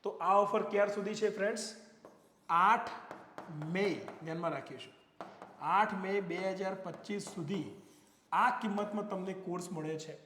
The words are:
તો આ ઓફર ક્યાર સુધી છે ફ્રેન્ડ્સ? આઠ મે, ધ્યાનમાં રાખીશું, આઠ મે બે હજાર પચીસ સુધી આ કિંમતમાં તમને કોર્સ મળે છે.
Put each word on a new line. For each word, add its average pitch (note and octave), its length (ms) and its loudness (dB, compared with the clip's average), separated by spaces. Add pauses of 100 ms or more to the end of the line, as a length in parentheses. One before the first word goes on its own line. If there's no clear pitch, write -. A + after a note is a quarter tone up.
તો G3 60 -2
આ F#3 280 4
ઓફર G3+ 260 4
ક્યાર G3+ 260 4
સુધી G#3 240 -2
છે G#3+ 160 2
ફ્રેન્ડ્સ? G#3 460 -2 (720)
આઠ F#3+ 400 6 (760)
મે, F3+ 420 0 (160)
ધ્યાનમાં E3 280 -4
રાખીશું, - 760 -12 (360)
આઠ F3+ 320 4
મે F#3+ 280 0
બે E3+ 140 -4
હજાર F#3+ 480 -2
પચીસ G3 400 -6
સુધી D#3 580 -6 (500)
આ G#3+ 180 6
કિંમતમાં G#3 600 -2
તમને F#3+ 240 -4
કોર્સ F3+ 380 -6
મળે D#3 280 -4
છે. D3+ 140 -10 (120)